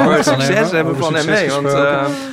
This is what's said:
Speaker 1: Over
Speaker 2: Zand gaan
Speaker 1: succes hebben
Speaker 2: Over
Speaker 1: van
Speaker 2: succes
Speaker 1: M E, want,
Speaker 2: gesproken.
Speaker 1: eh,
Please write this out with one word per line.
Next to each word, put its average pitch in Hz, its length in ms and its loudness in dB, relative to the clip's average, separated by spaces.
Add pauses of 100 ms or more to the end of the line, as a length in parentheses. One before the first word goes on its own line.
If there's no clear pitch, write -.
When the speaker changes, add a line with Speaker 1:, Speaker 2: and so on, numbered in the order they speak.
Speaker 1:
Over 151 180 2
Speaker 2:
Zand - 20 -2
gaan 277 160 0
Speaker 1:
succes 190 300 0
hebben 160 220 0
Speaker 2:
Over - 120 -4
Speaker 1:
van 160 160 -2
Speaker 2:
succes 196 200 0
Speaker 1:
M 170 80 0
E, - 0 -
want, 143 160 -2
Speaker 2:
gesproken. 143 400 2
Speaker 1:
eh, 143 60 -2 (220)